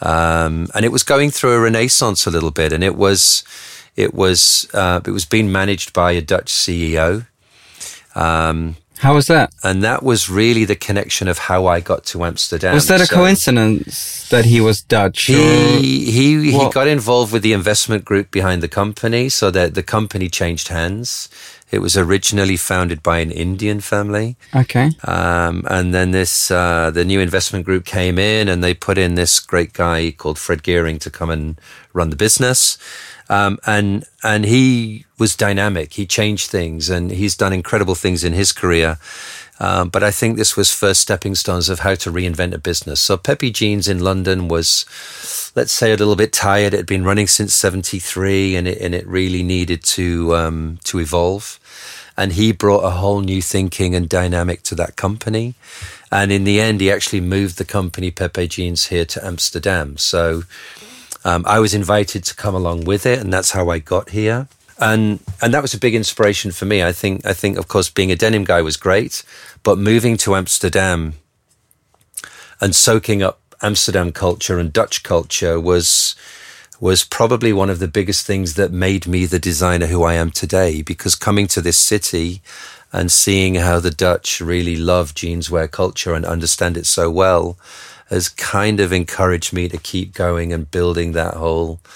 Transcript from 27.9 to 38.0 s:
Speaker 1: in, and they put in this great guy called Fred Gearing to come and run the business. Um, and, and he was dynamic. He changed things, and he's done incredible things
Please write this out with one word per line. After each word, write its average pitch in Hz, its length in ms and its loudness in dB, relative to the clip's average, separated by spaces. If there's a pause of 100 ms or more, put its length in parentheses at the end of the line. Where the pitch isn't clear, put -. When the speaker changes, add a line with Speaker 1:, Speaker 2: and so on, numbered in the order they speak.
Speaker 1:
in, 107 300 2
and 90 140 0
they 87 100 2
put 95 240 -2
in 87 180 0
this 87 240 2
great 87 340 -2
guy 85 380 0
called 76 260 -6
Fred 85 260 -6
Gearing 82 360 0
to - 100 -10
come 82 200 -6
and 78 300 -6 (340)
run 82 160 0
the 76 80 -4
business. 123 600 2 (520)
Um, 101 360 0
and, 104 380 0 (200)
and 107 200 2
he 117 600 2 (120)
was 113 200 0
dynamic. 98 560 0
He 101 120 -6
changed 104 440 -2
things, 82 400 -4
and 90 220 -2
he's 98 260 -2
done 95 160 2
incredible 92 420 0
things 87 300 -2